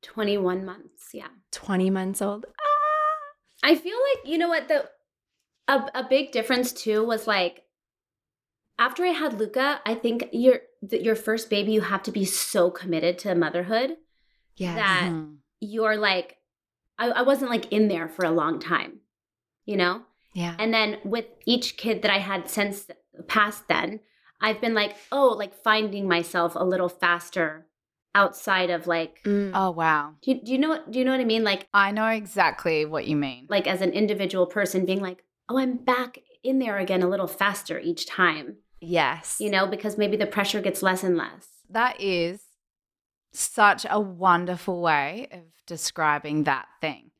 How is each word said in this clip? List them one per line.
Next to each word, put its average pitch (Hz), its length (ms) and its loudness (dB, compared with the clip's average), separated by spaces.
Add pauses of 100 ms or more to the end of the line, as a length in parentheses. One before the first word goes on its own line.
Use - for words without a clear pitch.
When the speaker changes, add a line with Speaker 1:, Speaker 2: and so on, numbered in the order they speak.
Speaker 1:
Twenty-one 196 600 -2
months, - 480 -18
yeah. 143 160 -14 (240)
Speaker 2:
Twenty 185 380 0
months 190 300 -2
old. 202 280 -4
Ah. 605 1200 0
Speaker 1:
I 330 60 8
feel 359 200 -8 (180)
like, - 140 -14
you 320 100 -2
know 339 100 0
what, 330 180 -2
the, 302 220 0 (800)
a, 269 260 2
a 254 140 -4
big 269 240 4
difference 247 400 0
too 214 320 0
was, 220 240 -2
like, 185 340 0 (1160)
after 269 260 0
I 359 60 4
had 302 280 -2
Luca, 254 480 -2
I 220 80 0
think 233 380 -2
your, 247 280 6 (280)
th-, - 140 -2
your 220 140 2
first 226 320 -4
baby, 208 240 0
you 214 80 4
have 196 240 -2
to 202 80 -6
be 196 120 0
so 180 460 2
committed 180 500 -2
to 196 140 -2
motherhood 180 640 0 (600)
Speaker 2:
Yes. 180 200 -6
Speaker 1:
that 185 340 2
Speaker 3:
Mm-hmm. 156 240 -6 (260)
Speaker 1:
you're, 214 360 0
like, 196 400 0 (600)
I, 233 120 0
I 240 120 2
wasn't, 269 280 2
like, 233 220 -2
in 214 160 4
there 165 200 -2
for 180 160 -4
a 160 60 2
long 160 280 2
time, - 420 -4 (640)
you 208 120 -4
know? 185 260 0 (320)
Speaker 2:
Yeah. 170 240 -4
Speaker 1:
And 226 160 0
then 214 300 0
with 226 200 -4 (220)
each 247 320 0
kid 220 240 -2
that 208 80 4
I 196 80 2
had 190 320 -4
since 202 380 -4 (380)
past 214 420 0
then, 208 320 0 (380)
I've 220 220 0
been, 233 140 0
like, 208 200 2 (160)
oh, 269 180 6
like, 208 260 -2
finding 208 520 0
myself 170 480 0
a - 100 -2
little 180 260 0
faster 170 760 -2 (480)
outside 190 540 2
of, 170 180 -2
like, 165 380 -2
Speaker 2:
Mm. 202 300 0
Speaker 3:
Oh, 190 160 2
wow. 156 500 0
Speaker 1:
do 269 120 0
you, 254 120 0
do 233 80 -4
you 262 60 0
know 294 100 2
what, - 220 -4
do 233 80 -4
you 254 80 2
know 262 60 2
what 262 80 0
I 247 40 0
mean? 226 200 2
Like, 196 280 0
Speaker 3:
I 202 180 4
know 214 180 0
exactly 180 760 2
what 151 220 -4
you 151 100 0
mean. 135 320 -4
Speaker 1:
like, 202 180 2
as 185 140 0
an 190 120 0
individual 190 540 0
person 185 380 0
being 190 160 0
like, 185 240 -8 (240)
"Oh, 240 100 -2
I'm 254 200 0
back 247 400 0 (240)
in 262 160 0
there 226 200 -2
again 185 240 0
a 180 60 2
little 190 180 0
faster 196 520 -2
each - 280 -4
time." 170 500 0 (240)
Speaker 2:
Yes. 156 600 -2
Speaker 1:
You 208 100 -2
know, 196 160 2
because 196 320 -4
maybe 208 200 0
the 208 80 0
pressure 202 340 -2
gets 185 220 -4
less 185 200 2
and 180 140 2
less. - 320 -6 (220)
Speaker 3:
That 226 300 0
is 180 420 -2 (880)
such - 560 2
a 208 120 2
wonderful 180 840 0
way 160 500 0
of 180 80 -20 (260)
describing 151 800 -2
that 139 240 0 (120)
thing. 135 400 -8